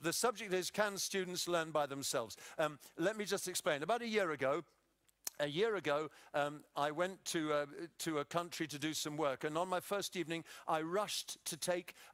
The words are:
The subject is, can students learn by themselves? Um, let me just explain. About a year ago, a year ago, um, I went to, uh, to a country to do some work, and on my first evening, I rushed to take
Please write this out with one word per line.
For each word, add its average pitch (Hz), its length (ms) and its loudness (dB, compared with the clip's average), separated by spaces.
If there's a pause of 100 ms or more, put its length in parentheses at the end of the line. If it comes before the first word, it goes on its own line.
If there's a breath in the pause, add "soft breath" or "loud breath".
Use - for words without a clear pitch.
The 165 120 0
subject 214 400 0
is, 180 200 0
can 202 260 2
students 180 480 -2
learn 165 240 2
by 151 160 2
themselves? 131 500 -2 (220 loud breath)
Um, 151 220 0 (180 loud breath)
let 196 180 2
me 208 80 -2
just 185 220 -2
explain. 160 380 0
About 233 180 2
a 233 60 -4
year 202 240 2
ago, 139 320 2 (760)
a 147 80 2
year 196 300 2
ago, 147 340 2 (240 loud breath)
um, 147 300 0 (100)
I 143 160 2
went 175 360 -2
to, 156 260 2
uh, 147 140 2 (340)
to 160 180 0
a 143 60 0
country 170 420 -2
to 147 120 -8
do 156 140 -2
some 151 240 -2
work, 143 280 2
and 151 120 -2
on 180 120 2
my 180 100 0
first 196 380 -2
evening, 165 260 -2 (240 loud breath)
I 160 140 2
rushed 175 640 -2
to 170 120 -6
take 180 380 -2 (200 loud breath)